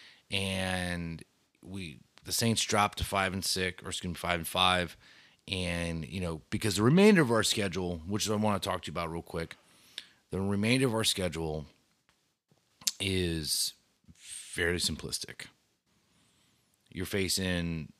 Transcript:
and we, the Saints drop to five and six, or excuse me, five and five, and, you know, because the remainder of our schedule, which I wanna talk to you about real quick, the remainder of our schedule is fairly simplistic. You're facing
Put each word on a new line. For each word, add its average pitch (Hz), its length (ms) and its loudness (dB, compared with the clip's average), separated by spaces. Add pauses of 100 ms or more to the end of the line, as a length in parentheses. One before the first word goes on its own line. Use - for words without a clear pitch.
(300)
and 92 920 -4 (380)
we, 90 380 -12 (240)
the 95 80 -8
Saints 113 300 2
drop 104 340 2
to - 80 -2
five 95 280 0
and 95 100 -4
six, 92 400 -2
or 98 60 -12
excuse 92 220 -6
me, 85 40 -6
five 87 260 0
and 80 60 -6
five, 92 480 2 (540)
and, 85 580 -2
you 82 140 -8
know, 82 300 -6
because 104 260 -2
the 101 60 2
remainder 180 400 8
of 120 80 2
our 110 120 4
schedule, 90 640 -2
which 101 220 -2
I 107 80 0
wanna 104 220 2
talk 92 240 -4
to - 60 -10
you - 40 -8
about 82 180 -4
real 82 120 -6
quick, - 340 -8 (720)
the 92 80 -4
remainder 101 480 2
of 113 80 0
our 110 100 0
schedule 80 600 -2 (1400)
is 87 720 0 (420)
fairly - 640 -4
simplistic. - 680 -6 (1400)
You're 90 160 -6
facing 87 920 -2